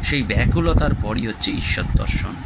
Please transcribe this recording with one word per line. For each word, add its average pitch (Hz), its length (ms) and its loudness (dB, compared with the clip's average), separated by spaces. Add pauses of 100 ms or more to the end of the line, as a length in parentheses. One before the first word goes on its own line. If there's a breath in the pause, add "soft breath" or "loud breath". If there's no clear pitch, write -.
সেই 143 200 0
ব্যাকুলতার 139 680 2
পরই 107 340 -2
হচ্ছে 104 240 -4
ঈশ্বর - 340 -2 (100)
দর্শন। - 400 0 (100)